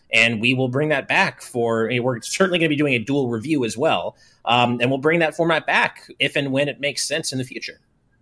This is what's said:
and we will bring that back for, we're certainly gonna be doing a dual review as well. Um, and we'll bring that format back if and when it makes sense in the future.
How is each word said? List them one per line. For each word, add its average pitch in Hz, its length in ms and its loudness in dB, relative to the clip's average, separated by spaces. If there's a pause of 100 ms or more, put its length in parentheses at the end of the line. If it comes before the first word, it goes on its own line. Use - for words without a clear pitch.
(120)
and 113 300 2
we 127 120 2
will 131 160 0
bring 147 200 0
that 139 180 -2
back 156 340 0
for, 113 500 -2 (100)
we're 123 200 -2
certainly 180 380 0
gonna 160 100 2
be 147 80 0
doing 143 180 2
a 117 40 2
dual 135 300 0
review 120 360 -2
as 107 120 -4
well. 110 380 0 (300)
Um, 120 360 4
and 123 80 4
we'll 135 100 0
bring 156 200 2
that 156 160 0
format 165 320 0
back 202 500 0
if 139 180 -2
and 139 160 0
when 139 180 0
it - 100 -8
makes 139 280 -4
sense 160 260 -4
in 131 40 -4
the 131 60 -2
future. - 360 -14 (420)